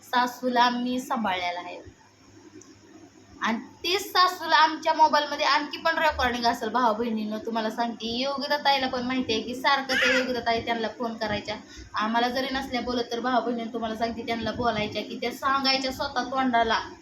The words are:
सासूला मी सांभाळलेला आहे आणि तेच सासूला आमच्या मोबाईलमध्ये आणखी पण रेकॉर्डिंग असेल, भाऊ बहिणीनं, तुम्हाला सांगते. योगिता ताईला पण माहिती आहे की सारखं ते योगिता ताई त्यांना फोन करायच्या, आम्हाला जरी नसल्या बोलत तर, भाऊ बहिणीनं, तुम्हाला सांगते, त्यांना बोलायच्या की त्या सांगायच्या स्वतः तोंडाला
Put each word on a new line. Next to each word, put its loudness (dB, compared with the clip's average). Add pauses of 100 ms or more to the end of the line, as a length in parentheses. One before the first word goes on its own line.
सासूला 2
मी -2
सांभाळलेला -2
आहे -12 (1600)
आणि 0
तेच -6
सासूला 2
आमच्या 4
मोबाईलमध्ये 4
आणखी 0
पण 0
रेकॉर्डिंग 2
असेल, 0
भाऊ 2
बहिणीनं, -2
तुम्हाला -2
सांगते. -4
योगिता -2
ताईला 2
पण -2
माहिती 0
आहे 0
की -6
सारखं 2
ते 4
योगिता 0
ताई 0
त्यांना -2
फोन -4
करायच्या, -4 (380)
आम्हाला 2
जरी -2
नसल्या -2
बोलत -2
तर, -2
भाऊ 2
बहिणीनं, -4
तुम्हाला -4
सांगते, -4
त्यांना -2
बोलायच्या -2
की -8
त्या -2
सांगायच्या 0
स्वतः -4
तोंडाला 2 (220)